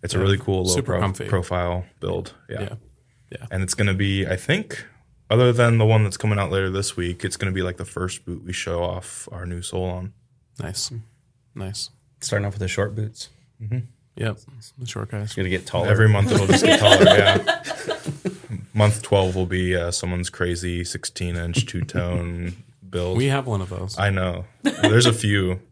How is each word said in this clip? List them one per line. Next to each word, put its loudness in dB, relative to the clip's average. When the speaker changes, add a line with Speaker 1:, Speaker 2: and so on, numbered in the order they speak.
Speaker 1:
It's -6
Speaker 2:
Yeah. 0
Speaker 1:
a 2
really 4
cool -2
low 2
Speaker 2:
Super -2
Speaker 1:
pro-, 0
Speaker 2:
comfy. -2
Speaker 1:
profile -2
build. -6
Yeah. -10
Speaker 2:
Yeah. -10
Yeah. -14
Speaker 1:
And -2
it's -4
gonna 2
be, 0
I -2
think, -4
other 6
than 4
the 6
one 6
that's -2
coming 0
out -2
later 0
this -4
week, -4
it's -4
gonna -4
be, -2
like, -6
the -8
first -8
boot -10
we -10
show -4
off -8
our -10
new -8
sole -6
on. -8
Speaker 2:
Nice. -8
Nice. -10
Speaker 3:
Starting -2
off -4
with -10
the -4
short -2
boots. -8
Speaker 1:
Mm-hmm. -6
Speaker 2:
Yep. -4
The -10
short -8
guys. -6
Speaker 3:
It's -10
gonna -2
get -2
taller. -2
Speaker 1:
Every 8
month 4
it'll 4
just 4
get 8
taller, 8
Speaker 4:
<laughs> 10
Speaker 1:
yeah. 6
Month 4
twelve 2
will 0
be, 0
uh, -2
someone's -4
crazy -4
sixteen -6
inch -2
two-tone -4
<laughs> -20
build. -2
Speaker 2:
We 0
have 0
one -2
of -8
those. -8
Speaker 1:
I 2
know. -2
There's 4
a 4
few. 0